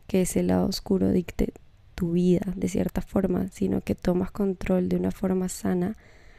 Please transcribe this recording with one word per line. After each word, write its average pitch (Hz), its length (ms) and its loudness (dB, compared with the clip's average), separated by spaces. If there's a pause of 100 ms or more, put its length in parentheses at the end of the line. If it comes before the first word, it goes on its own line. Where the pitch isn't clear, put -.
que 185 140 2
ese 180 220 0
lado 185 240 2
oscuro 190 440 0
dicte 185 420 0 (420)
tu 170 180 -2
vida 180 420 4
de 185 140 -2
cierta 185 320 -2
forma, 190 480 -2
sino 190 320 -2
que 202 140 -2
tomas 180 360 0
control 185 560 0
de 180 80 0
una 180 160 0
forma 185 380 -2
sana 185 480 -2 (420)